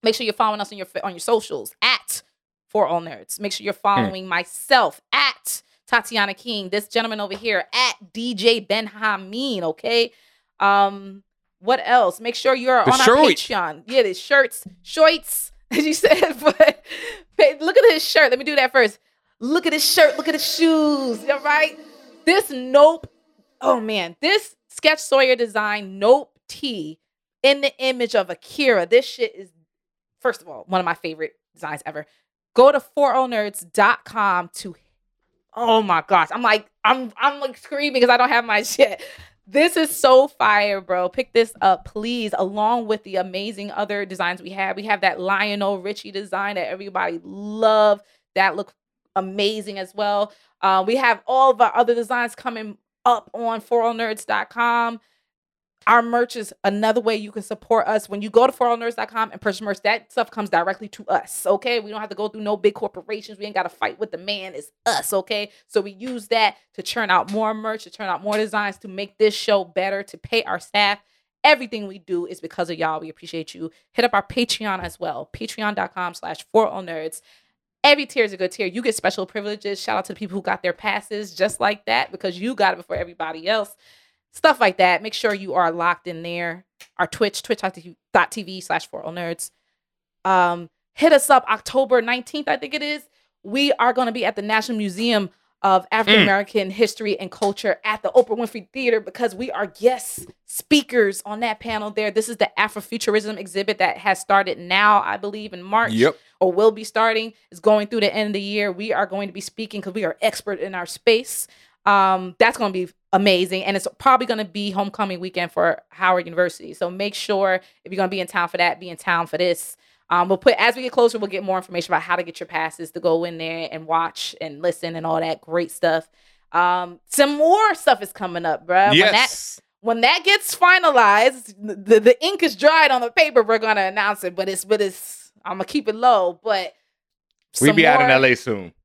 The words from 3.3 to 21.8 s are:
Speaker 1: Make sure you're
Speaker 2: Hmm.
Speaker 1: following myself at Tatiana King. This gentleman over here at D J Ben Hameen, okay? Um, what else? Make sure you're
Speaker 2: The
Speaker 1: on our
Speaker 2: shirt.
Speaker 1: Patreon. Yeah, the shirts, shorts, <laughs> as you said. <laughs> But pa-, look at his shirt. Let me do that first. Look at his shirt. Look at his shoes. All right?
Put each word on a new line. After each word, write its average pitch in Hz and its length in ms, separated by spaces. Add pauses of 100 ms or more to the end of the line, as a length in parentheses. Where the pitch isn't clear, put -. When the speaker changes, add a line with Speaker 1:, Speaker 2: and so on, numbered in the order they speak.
Speaker 1:
Make 208 100
sure 208 140
you're 202 80
Speaker 2:
Hmm. - 80
Speaker 1:
following 190 460
myself 180 720 (120)
at 277 500 (240)
Tatiana 220 480
King. 202 360
This 208 180
gentleman 226 320
over 196 160
here 208 380
at 226 400
D 240 200
J 220 280
Ben 214 260
Hameen, 208 760
okay? 233 500 (480)
Um, 196 640 (360)
what 233 240
else? 233 360
Make 233 160
sure 262 200
you're 247 300
Speaker 2:
The 247 80
Speaker 1:
on 262 80
our - 40
Speaker 2:
shirt. 233 120
Speaker 1:
Patreon. 185 680
Yeah, 247 160
the 190 100
shirts, 269 520 (160)
shorts, - 720 (100)
<laughs> - 100
as 294 140
you 302 80
said. 320 460
<laughs> - 0
But - 460 (520)
pa-, 294 280
look 339 120
at 415 160
his 311 140
shirt. 302 240
Let 254 80
me 269 60
do 294 100
that 262 160
first. 233 280 (400)
Look 277 260
at 311 80
his 302 120
shirt. 311 320
Look - 100
at 320 80
his - 200
shoes. 294 760
All 277 120
right? 302 360 (480)